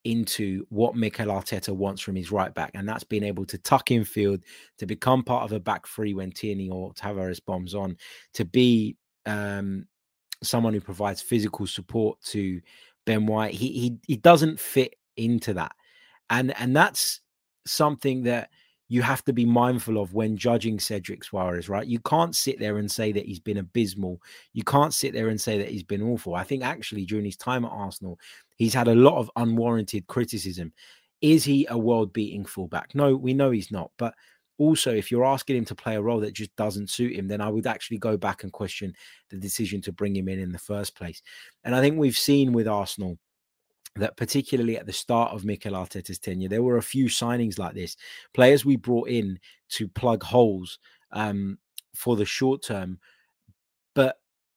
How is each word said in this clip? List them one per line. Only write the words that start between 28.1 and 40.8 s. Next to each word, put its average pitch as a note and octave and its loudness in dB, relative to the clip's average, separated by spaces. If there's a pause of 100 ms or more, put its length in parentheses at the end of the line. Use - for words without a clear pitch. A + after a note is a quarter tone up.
he's A2+ 2
had A#2+ 4
a A#2 8
lot C3+ 10
of A2+ -4
unwarranted A2+ 0
criticism. F#2 -6 (500)
Is D#3 8
he C#3 4
a A#2 -2
world-beating G#2+ 0
fullback? F2 -8
No, C#3 4
we B2+ -2
know C3+ 2
he's A2 -2
not. F2+ -8
But - -6 (440)
also, D3 4
if G#2 -2
you're A#2+ 4
asking C3+ 2
him A#2 0
to A2 -8
play A2 -4
a G#2 0
role A2+ 0
that G#2 -4
just G#2 -10
doesn't G#2 -4
suit A#2+ -2
him, F#2+ -6
then G#2 -4
I G#2 -2
would A2 -2
actually A2+ -6
go A2 0
back G2 -4
and G2 -12
question F#2+ -8 (380)
the G2 -14
decision G2 -6
to F#2 -8
bring G2 -4
him F#2+ -4
in F#2+ -6
in F2+ -6
the F2+ -10
first G2+ -8